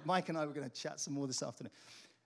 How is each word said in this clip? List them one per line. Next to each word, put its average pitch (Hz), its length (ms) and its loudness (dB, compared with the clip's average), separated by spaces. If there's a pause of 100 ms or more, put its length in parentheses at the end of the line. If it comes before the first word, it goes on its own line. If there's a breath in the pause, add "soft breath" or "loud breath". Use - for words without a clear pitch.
Mike 180 240 6
and 165 80 2
I 151 80 4
were 147 80 -2
gonna 139 160 -2
chat 139 300 -4
some - 160 0
more 139 100 2
this 127 160 0
afternoon, 123 300 -4 (540 loud breath)